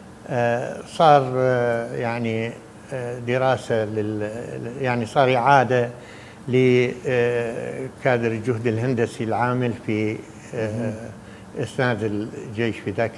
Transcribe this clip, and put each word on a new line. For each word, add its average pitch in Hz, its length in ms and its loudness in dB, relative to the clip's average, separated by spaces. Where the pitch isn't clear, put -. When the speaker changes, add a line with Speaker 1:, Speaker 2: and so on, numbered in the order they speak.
Speaker 1:
آه، 120 580 0
صار، 143 500 6
آه، 120 580 2
يعني، 117 580 -2
آه، 123 260 -6
دراسة 123 640 2
لل-، 107 460 -2
يعني، 120 260 0
صار 131 300 4
إعادة 123 540 6
لكادر 123 1800 2
الجهد 113 400 -2
الهندسي 117 580 0
العامل 120 480 0
في، 107 300 0
آه، 113 240 -4
Speaker 2:
مهم. 117 160 -4
Speaker 1:
إسناد 123 440 0
الجيش 110 760 -4
في - 120 -6
ذاك 110 280 -2